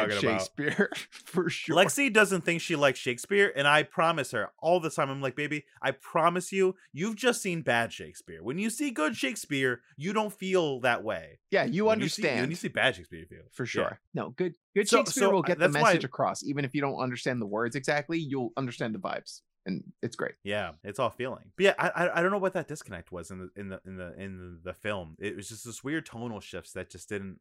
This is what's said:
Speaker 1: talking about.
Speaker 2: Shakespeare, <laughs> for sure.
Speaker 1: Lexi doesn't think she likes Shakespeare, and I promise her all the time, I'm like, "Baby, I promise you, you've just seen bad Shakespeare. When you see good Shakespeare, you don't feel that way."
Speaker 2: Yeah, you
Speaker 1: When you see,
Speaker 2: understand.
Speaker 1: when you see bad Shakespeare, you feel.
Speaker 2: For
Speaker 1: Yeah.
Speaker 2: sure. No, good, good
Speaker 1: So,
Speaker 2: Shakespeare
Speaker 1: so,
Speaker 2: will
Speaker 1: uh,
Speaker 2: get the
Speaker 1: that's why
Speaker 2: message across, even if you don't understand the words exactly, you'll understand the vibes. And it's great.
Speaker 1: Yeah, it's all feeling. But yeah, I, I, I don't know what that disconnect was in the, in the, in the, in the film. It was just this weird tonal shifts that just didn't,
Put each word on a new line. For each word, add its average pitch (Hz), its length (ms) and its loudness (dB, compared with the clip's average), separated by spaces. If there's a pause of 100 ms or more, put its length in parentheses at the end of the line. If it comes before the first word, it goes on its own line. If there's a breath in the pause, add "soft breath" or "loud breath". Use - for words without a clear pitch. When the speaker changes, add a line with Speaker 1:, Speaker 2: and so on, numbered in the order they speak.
(100)
Speaker 1:
talking 101 80 0 (100)
about. 95 120 2
Speaker 2:
Shakespeare, 151 500 -2 (100)
<laughs> - 100 -12
for - 380 -4
sure. - 280 -2
Speaker 1:
Lexi 202 360 4
doesn't 190 280 6
think 170 200 0
she - 140 -2
likes 143 240 4
Shakespeare, 196 560 2
and 139 140 2
I 151 160 6
promise 165 480 0
her 104 260 -2
all 175 220 4
the 156 100 -2
time, 143 200 0
I'm 139 120 -6
like, 131 140 -4
"Baby, 147 280 -4 (160 soft breath)
I 135 120 0
promise 175 580 2
you, 190 240 2 (180 soft breath)
you've 202 220 -4
just 240 260 2
seen 170 220 -2
bad 117 300 2
Shakespeare. 85 500 -14
When 147 160 -4
you 214 100 -2
see 285 220 -4
good 240 240 -2
Shakespeare, 139 680 -2 (140 soft breath)
you 170 160 -4
don't 208 200 0
feel 175 480 0
that 117 240 2
way." 80 340 -6 (140)
Speaker 2:
Yeah, 175 140 4
you 165 180 2
Speaker 1:
When 220 160 6
you - 80 0
see, 208 140 -6
Speaker 2:
understand. 127 200 2
Speaker 1:
when 135 80 -2
you 170 60 -6
see 175 120 -4
bad 120 280 2
Shakespeare, 85 240 -16
you 85 60 -16
feel. 82 260 -20
Speaker 2:
For - 100 -6
Speaker 1:
Yeah. 120 60 -4
Speaker 2:
sure. 98 320 -2 (120)
No, 117 180 -4
good, 175 240 -2 (200)
good 202 140 2
Speaker 1:
So, 226 100 6
Speaker 2:
Shakespeare 247 240 2
Speaker 1:
so, 190 80 6
Speaker 2:
will 185 80 6
Speaker 1:
uh, 156 40 4
Speaker 2:
get 170 160 0
the 165 100 6
Speaker 1:
that's 143 140 2
why 220 120 8
Speaker 2:
message 156 100 2
across, 101 400 -2
even 139 220 -2
if - 80 -4
you 143 80 0
don't 139 160 0
understand 123 420 -2
the 107 60 -4
words 113 280 0
exactly, 147 440 0
you'll 135 380 -4
understand 123 380 -4
the 104 40 -6
vibes. - 420 -8 (240)
And - 180 -6 (200)
it's - 140 -4
great. - 180 -4 (100)
Speaker 1:
Yeah, 101 280 -4 (120)
it's 98 140 -10
all 123 120 2
feeling. 120 460 -10
But 185 80 2
yeah, 196 140 6
I, 165 100 2 (180)
I, 170 120 0
I 170 40 4
don't 185 80 4
know 202 80 2
what 185 160 0
that 170 140 -4
disconnect 101 440 -12
was 87 180 -8
in 92 80 -10
the, 92 180 -10
in 101 140 -8
the, 95 160 -10
in 95 100 -12
the, 90 260 -10
in 90 400 -12
the 90 120 -8
film. 90 440 -8
It 101 180 -6
was 101 120 -12
just 110 160 -14
this 117 200 -14
weird 151 220 -4
tonal 113 340 -8
shifts - 320 -12
that 92 180 -10
just - 180 -18
didn't, 98 320 -8